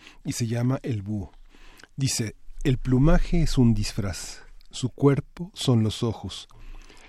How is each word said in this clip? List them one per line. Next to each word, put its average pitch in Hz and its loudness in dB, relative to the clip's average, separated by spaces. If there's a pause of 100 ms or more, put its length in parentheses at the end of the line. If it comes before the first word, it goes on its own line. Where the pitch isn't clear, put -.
(240)
y 143 -4
se 120 -4
llama 120 0
El 107 -4
Búho. 98 -8 (640)
Dice: 123 -4 (260)
"El 131 0
plumaje 160 4
es - 2
un 120 6
disfraz, - -6 (260)
su - -6
cuerpo 143 0
son 117 2
los 110 -2
ojos. - -8 (640)